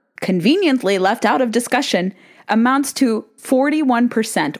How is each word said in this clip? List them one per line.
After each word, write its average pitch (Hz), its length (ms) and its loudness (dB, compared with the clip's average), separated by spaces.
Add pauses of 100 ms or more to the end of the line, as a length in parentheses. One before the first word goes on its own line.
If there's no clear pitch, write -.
(220)
conveniently 202 760 0
left 190 280 0
out 240 160 2
of 240 80 -2
discussion, 220 640 -2 (340)
amounts 254 440 2
to 226 320 0 (140)
forty-one 262 720 0
percent, 196 520 -2